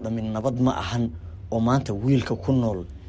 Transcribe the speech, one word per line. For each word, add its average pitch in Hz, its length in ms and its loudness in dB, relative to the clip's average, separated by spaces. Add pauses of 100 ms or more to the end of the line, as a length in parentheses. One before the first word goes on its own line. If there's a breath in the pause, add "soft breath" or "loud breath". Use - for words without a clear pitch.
dhammi 113 200 -2
nabad 110 380 -2
ma 127 180 6
ahan 117 320 0 (400 loud breath)
oo 113 100 0
maanta 120 320 2
wiilka 120 440 2
ku - 160 0
nool, 110 340 2 (220 loud breath)